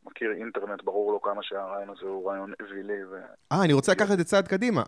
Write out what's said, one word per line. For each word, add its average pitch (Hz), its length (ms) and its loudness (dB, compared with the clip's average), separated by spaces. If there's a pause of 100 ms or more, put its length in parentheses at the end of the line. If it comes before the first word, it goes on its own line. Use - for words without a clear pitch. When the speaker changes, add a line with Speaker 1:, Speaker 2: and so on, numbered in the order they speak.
Speaker 1:
מכיר - 260 -4
אינטרנט, 104 520 -6
ברור 101 280 0
לו 101 100 0
כמה 101 220 -2
שהרעיון 98 460 -6
הזה 98 200 -12
הוא 95 220 -4
רעיון 98 300 -6
אווילי 98 500 -6
ו- 95 40 -10 (360)
Speaker 2:
אה, 180 120 4
אני 156 100 6
רוצה 139 180 4
לקחת 196 200 4
את 196 60 6
זה 175 60 2
צעד 196 240 4
קדימה. 190 400 2